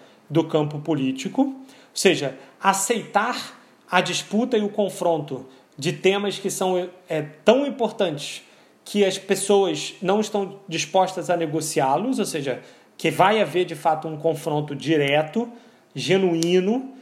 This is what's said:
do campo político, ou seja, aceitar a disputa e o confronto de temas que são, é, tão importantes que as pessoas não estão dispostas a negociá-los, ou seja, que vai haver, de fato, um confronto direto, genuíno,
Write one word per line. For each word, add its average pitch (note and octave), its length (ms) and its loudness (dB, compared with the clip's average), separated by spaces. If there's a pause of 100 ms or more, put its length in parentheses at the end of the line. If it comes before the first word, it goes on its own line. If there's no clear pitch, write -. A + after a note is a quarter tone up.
(280)
do D#3+ 160 2
campo D3+ 360 -2
político, C#3+ 640 -2
ou - 140 -2 (380)
seja, C#3+ 420 2 (240)
aceitar G#3 1000 0 (320)
a F3+ 100 2
disputa G#3 580 -2
e G#3 40 0
o G3+ 60 -2
confronto E3 760 -2 (300)
de D3+ 160 -2
temas G3 460 0
que G3 120 -4
são, F#3 380 0 (200)
é, D#3 140 -2 (220)
tão C4 200 6
importantes G#3+ 800 -4 (420)
que G3+ 200 2
as F#3+ 120 0
pessoas G3 880 0
não G3 180 2
estão G3+ 480 -4
dispostas F3+ 600 -2
a F3 60 2
negociá-los, D#3+ 840 0
ou G#3+ 80 0
seja, C#3 360 -4 (340)
que D#3+ 140 0
vai G3 300 4
haver, F3 240 0
de E3 120 -10
fato, D#3+ 320 -2
um D#3 80 -8
confronto D3+ 580 -2
direto, D3+ 720 0 (460)
genuíno, F3+ 1080 2